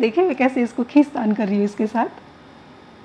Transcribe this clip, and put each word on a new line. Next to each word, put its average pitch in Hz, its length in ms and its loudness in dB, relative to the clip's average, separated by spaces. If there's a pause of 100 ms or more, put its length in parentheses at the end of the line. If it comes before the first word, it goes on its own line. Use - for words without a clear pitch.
देखिए 233 240 2
मैं 320 120 0
कैसे 262 260 0
इसको 233 220 -4
खींच 285 220 4
तान 214 260 -2
कर 208 160 -2
रही 202 80 0
हूँ 202 80 2
इसके 214 220 -4
साथ। - 420 -4 (760)